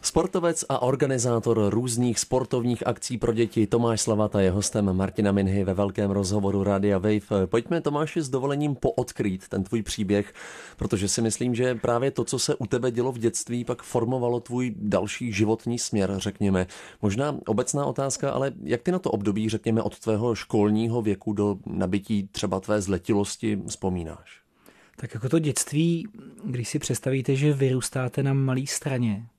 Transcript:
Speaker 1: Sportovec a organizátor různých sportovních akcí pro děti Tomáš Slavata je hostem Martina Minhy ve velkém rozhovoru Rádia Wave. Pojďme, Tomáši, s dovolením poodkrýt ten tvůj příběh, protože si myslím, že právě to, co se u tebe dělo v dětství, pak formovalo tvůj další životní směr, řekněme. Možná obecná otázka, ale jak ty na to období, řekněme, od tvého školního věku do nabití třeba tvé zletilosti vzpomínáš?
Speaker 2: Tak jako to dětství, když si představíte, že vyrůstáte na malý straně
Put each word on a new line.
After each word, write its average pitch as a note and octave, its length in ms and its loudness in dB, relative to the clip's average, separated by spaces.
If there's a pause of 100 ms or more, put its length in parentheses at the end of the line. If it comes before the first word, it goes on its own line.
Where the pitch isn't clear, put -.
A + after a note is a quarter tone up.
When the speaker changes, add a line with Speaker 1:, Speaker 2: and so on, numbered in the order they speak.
Speaker 1:
Sportovec E3+ 680 0
a C3 120 0
organizátor A#2+ 880 2
různých A#2+ 500 0
sportovních B2 680 0
akcí B2 300 -4
pro A#2+ 160 0
děti A2 340 2
Tomáš A#2 340 2
Slavata G#2+ 400 2
je F#2+ 100 6
hostem G2+ 420 2
Martina G2 380 2
Minhy G2 320 4
ve F#2 100 0
velkém G2+ 380 0
rozhovoru G2 520 2
Rádia G2+ 340 2
Wave. G2+ 500 2
Pojďme, A#2+ 340 0
Tomáši, D3+ 400 -2
s C#3 80 -4
dovolením C#3+ 460 0
poodkrýt A2+ 720 -2
ten G2 160 -2
tvůj A2+ 200 -2
příběh, G2+ 500 0 (440)
protože G2 300 0
si G#2+ 140 0
myslím, A#2 340 0
že B2+ 200 2
právě A#2+ 360 0
to, B2+ 120 -2
co B2 160 -4
se - 160 0
u A#2+ 100 -6
tebe B2 260 0
dělo A#2+ 200 0
v B2 60 -8
dětství, A#2 480 -2
pak A#2+ 180 -6
formovalo A#2+ 560 0
tvůj B2 380 -4
další G#2 560 -2
životní A2 460 0
směr, G2 380 0
řekněme. F#2+ 500 0 (340)
Možná B2+ 340 0 (120)
obecná B2 380 0
otázka, C#3 460 -2
ale C#3 200 -2 (120)
jak F#2+ 180 -2
ty F#3 100 -2
na F3+ 80 0
to - 120 -2
období, G#2 380 0
řekněme, A2 320 0
od - 180 -6
tvého A2 360 0
školního A2 680 2
věku G#2 320 -2
do G2+ 320 2
nabití G2 680 0
třeba F#2+ 280 -2
tvé G#2+ 220 0
zletilosti G2+ 840 0
vzpomínáš? F2+ 760 -6 (540)
Speaker 2:
Tak - 180 -12
jako A2+ 160 -6
to E3 100 4
dětství, E3 680 0 (380)
když B2 240 -4
si D3+ 100 -2
představíte, C3+ 560 -2
že D3 180 4
vyrůstáte C3 680 0
na C3+ 100 2
malý C3+ 340 0
straně A#2+ 580 -2 (140)